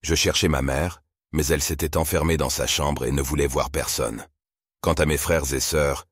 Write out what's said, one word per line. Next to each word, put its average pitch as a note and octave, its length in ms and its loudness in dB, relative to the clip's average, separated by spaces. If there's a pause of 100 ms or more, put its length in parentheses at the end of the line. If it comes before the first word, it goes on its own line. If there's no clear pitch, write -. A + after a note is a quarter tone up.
Je E2 140 0
cherchai F2+ 340 2
ma C#2 120 2
mère, C#2 400 -2 (300)
mais D2+ 160 0
elle D2+ 140 2
s'était D2+ 340 -4
enfermée D#2+ 400 2
dans C#2+ 140 0
sa B1 180 -2
chambre D2 380 0
et B1+ 80 0
ne C#2 80 2
voulait C#2+ 260 0
voir C#2 220 0
personne. B1 580 -4 (540)
Quant E2+ 120 2
à D#2+ 120 4
mes D2+ 120 2
frères D2 360 0
et C2+ 60 0
sœurs C#2+ 520 0